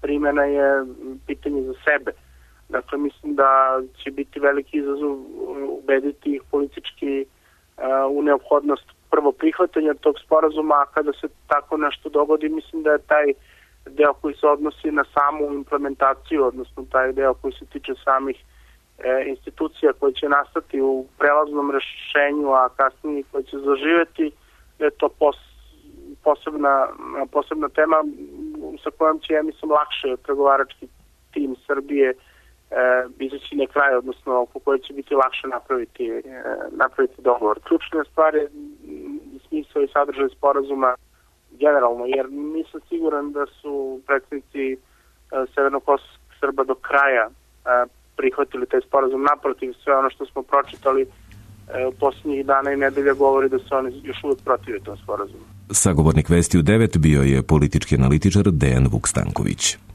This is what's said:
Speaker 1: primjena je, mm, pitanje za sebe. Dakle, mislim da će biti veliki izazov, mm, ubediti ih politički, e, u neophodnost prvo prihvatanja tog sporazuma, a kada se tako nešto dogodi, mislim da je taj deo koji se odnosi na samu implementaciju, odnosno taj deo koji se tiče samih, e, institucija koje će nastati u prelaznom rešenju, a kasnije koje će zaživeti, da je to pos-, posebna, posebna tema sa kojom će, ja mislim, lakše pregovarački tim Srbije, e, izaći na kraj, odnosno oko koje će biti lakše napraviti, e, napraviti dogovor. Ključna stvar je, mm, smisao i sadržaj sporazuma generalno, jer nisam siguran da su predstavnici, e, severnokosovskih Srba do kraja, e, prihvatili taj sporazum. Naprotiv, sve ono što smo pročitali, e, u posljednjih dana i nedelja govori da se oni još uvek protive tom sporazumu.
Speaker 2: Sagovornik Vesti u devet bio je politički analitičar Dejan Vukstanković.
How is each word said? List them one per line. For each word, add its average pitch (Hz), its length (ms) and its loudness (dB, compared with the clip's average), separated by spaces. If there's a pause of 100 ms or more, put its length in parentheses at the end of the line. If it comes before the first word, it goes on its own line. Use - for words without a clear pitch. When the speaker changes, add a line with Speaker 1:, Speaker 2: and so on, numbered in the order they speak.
Speaker 1:
primjena 143 420 0
je, 139 380 2
mm, 131 460 -12
pitanje 143 340 -6
za 131 120 -6 (120)
sebe. 147 260 -2 (580)
Dakle, 117 280 -6
mislim 147 380 -6
da 135 460 4 (220)
će 139 80 -10
biti 139 280 -10
veliki 143 380 0
izazov, 143 340 -4
mm, 139 580 -10
ubediti 139 680 -2
ih 135 60 -8 (100)
politički, 143 680 -4
e, 135 40 -10 (840)
u 143 120 -2
neophodnost 143 680 2 (240)
prvo 147 200 4
prihvatanja 156 640 0
tog 143 220 0 (100)
sporazuma, 156 500 2
a 143 100 4
kada 147 280 -2
se - 140 -8 (200)
tako 151 300 -2
nešto 151 320 -4
dogodi, 151 400 2
mislim 156 340 -8
da 151 80 2
je 147 160 0
taj 151 260 2 (520)
deo 139 280 2
koji 143 220 -6
se 151 120 0
odnosi 147 440 0
na 147 120 0 (100)
samu 147 400 0
implementaciju, 139 920 -2
odnosno 127 460 -6
taj 131 220 0
deo 135 200 2
koji - 200 -8
se - 120 -20
tiče - 280 -10 (100)
samih, 135 340 -2 (600)
e, 131 300 -2
institucija 139 680 -2
koje 139 200 0
će 147 160 -4
nastati 143 520 -2
u 131 240 0 (120)
prelaznom 147 540 2
rešenju, 143 800 -2
a 127 160 4
kasnije 139 640 -2
koje 139 120 -4
će 139 140 -12
zaživeti, 151 720 0 (480)
da 156 60 0
je 143 60 0
to 147 180 -2 (100)
pos-, - 340 0 (720)
posebna, 143 640 0 (440)
posebna 147 380 -2
tema 156 340 2 (800)
sa 156 140 -8
kojom 156 220 2
će, - 140 -6
ja 151 100 2
mislim, 156 280 -6
lakše 143 520 -2
pregovarački 139 640 0 (440)
tim 135 240 -4 (120)
Srbije, 139 420 0
e, 127 60 -4 (1040)
izaći 139 360 -10
na 135 120 0
kraj, 139 280 2
odnosno 127 460 -2
oko 120 180 -8
koje 139 200 0
će 135 140 -18
biti 139 220 -6
lakše 131 320 0
napraviti, 123 600 -6
e, 117 120 -6 (500)
napraviti - 500 -2
dogovor. 131 460 0
Ključna 160 440 -2
stvar 156 240 2
je, 147 140 0
mm, 147 680 -16 (280)
smisao 151 340 -4
i 139 60 2
sadržaj 139 420 0
sporazuma 139 640 0 (640)
generalno, 123 460 2
jer 131 260 -2
nisam 156 480 -8 (100)
siguran 151 420 -4
da 143 140 -4 (160)
su 135 460 -8
predstavnici, 135 640 -4
e, 131 60 -8 (800)
severnokosovskih 139 840 -2
Srba 139 240 -2
do 131 120 -2
kraja, 139 540 2
e, - 560 -2 (300)
prihvatili 131 500 -2
taj 127 160 0
sporazum. 135 420 0
Naprotiv, 135 500 -2 (100)
sve 139 140 2
ono 135 120 2
što - 160 -10
smo 135 180 -8
pročitali, 135 580 0
e, - 840 -10
u 127 40 -4
posljednjih 139 540 -2
dana 139 280 2
i 139 40 -2
nedelja 139 360 2
govori 135 360 4
da 131 100 0
se 139 160 -4
oni 131 280 -4
još 135 200 -12
uvek 139 200 -2
protive 117 360 -2
tom 101 180 -14
sporazumu. - 460 -10 (280)
Speaker 2:
Sagovornik 78 580 4
Vesti 85 280 4
u 85 40 4
devet 104 360 4
bio 76 240 6
je 67 220 4
politički 71 520 2
analitičar 76 560 4
Dejan 65 400 4
Vukstanković. - 840 -2 (180)